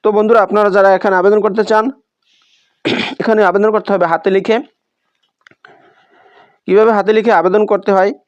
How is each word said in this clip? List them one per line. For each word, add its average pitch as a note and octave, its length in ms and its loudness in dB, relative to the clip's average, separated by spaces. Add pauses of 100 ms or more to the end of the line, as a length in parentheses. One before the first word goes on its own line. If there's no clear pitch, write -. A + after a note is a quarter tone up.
তো - 120 0
বন্ধুরা, G#3+ 300 2
আপনারা G#3 300 0
যারা G3 220 4
এখানে F#3+ 240 -2
আবেদন G3+ 240 2
করতে G#3+ 240 -2
চান, G#3+ 160 0 (1400)
এখানে G#3+ 280 0
আবেদন G3+ 220 0
করতে G#3+ 220 -4
হবে F3+ 180 -2
হাতে E3 240 -2
লিখে। G3 220 -2 (2000)
কীভাবে A3 300 2
হাতে G3+ 200 -2
লিখে A3 220 0
আবেদন F#3 320 0
করতে G3+ 260 -2
হয় F#3+ 140 0 (160)